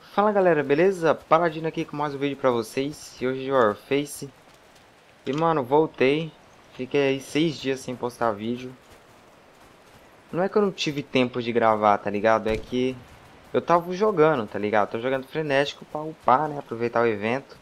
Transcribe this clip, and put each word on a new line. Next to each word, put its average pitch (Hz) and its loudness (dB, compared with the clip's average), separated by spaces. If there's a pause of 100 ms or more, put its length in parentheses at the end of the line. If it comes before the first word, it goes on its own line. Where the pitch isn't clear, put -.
(140)
Fala 208 2
galera, 180 4
beleza? 160 2
Paladino 160 0
aqui 156 -6
com 147 -12
mais 147 -4
um 139 -10
vídeo 139 -2
pra 131 2
vocês. 135 -4
E 123 -4
hoje 131 -4
é - -6
Warface. 135 0 (960)
E 131 -4
mano, 156 0
voltei. 147 2 (440)
Fiquei 131 -2
aí 135 0
seis 147 -2
dias 131 -4
sem 127 -10
postar 120 -2
vídeo. 123 -8 (1500)
Não 160 -2
é 190 -2
que - -2
eu 214 4
não 196 2
tive 147 -6
tempo 127 0
de 117 -4
gravar, 107 4
tá 104 -4
ligado? 107 2
É 110 -2
que 127 -4 (600)
eu 123 2
tava 170 2
jogando, 160 2
tá 101 -10
ligado? 104 0
Tô 113 -8
jogando 131 -4
frenético 143 -2
pra 151 -10
upar, 156 0
né? 147 -6
Aproveitar 117 -4
o 117 2
evento. 113 -4